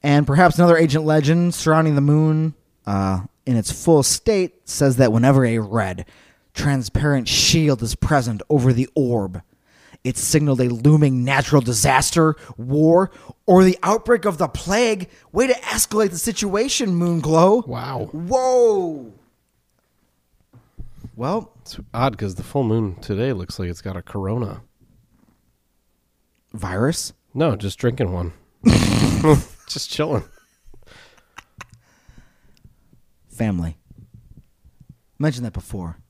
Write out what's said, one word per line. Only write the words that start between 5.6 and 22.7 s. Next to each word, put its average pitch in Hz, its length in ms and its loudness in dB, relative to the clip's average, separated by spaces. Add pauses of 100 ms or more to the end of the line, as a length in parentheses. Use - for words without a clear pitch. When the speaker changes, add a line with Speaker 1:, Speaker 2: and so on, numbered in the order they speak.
Speaker 1:
transparent 135 720 -2
shield 147 540 0
is 117 140 -4
present 120 540 -2
over 131 220 2
the 123 240 0
orb, 104 460 -2 (600)
it 127 140 -4
signaled 143 440 0
a 123 80 0
looming 131 560 4
natural 139 360 2
disaster, 139 760 0 (220)
war, 156 540 2 (340)
or 185 180 8
the 185 200 4
outbreak 226 400 0
of 196 140 -2
the 160 100 -2
plague. 202 600 -4 (240)
Way 240 140 0
to 247 80 2
escalate 214 560 -4
the 175 60 -12
situation, 208 800 -4
Moonglow. 170 680 2
Speaker 2:
Wow. 120 460 -10
Speaker 1:
Whoa. 190 1000 0 (2000)
Well, 185 340 -6 (100)
Speaker 2:
It's - 160 -18 (160)
odd 120 240 -2
'cause 98 180 -8
the - 80 -10
full 139 200 -4
moon 107 380 -2